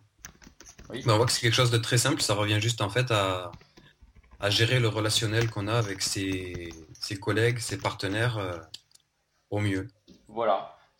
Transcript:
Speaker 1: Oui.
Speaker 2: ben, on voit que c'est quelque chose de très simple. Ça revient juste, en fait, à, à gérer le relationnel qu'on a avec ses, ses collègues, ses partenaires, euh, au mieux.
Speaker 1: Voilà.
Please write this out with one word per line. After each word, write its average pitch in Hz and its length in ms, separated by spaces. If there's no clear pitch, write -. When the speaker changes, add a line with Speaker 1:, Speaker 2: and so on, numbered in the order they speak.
Speaker 1:
Oui. 120 160
Speaker 2:
ben, 117 80
on - 20
voit 113 80
que 120 80
c'est - 80
quelque 117 140
chose 123 160
de 117 80
très 113 180
simple. 131 240
Ça - 140
revient 104 260
juste, 117 220
en 98 80
fait, 127 200
à, 92 420
à 101 100
gérer 113 300
le 117 80
relationnel 110 600
qu'on 101 200
a 110 60
avec 101 280
ses, 92 720
ses - 180
collègues, 113 420
ses 101 180
partenaires, 104 580
euh, 92 220
au 104 120
mieux. 98 280
Speaker 1:
Voilà. 107 480